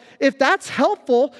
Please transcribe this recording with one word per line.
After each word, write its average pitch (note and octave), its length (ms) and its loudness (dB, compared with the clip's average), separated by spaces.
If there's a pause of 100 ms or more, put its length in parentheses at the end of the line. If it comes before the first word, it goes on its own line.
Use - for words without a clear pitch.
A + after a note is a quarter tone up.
(200)
if - 180 0
that's D#4+ 300 0
helpful, C#4 720 -2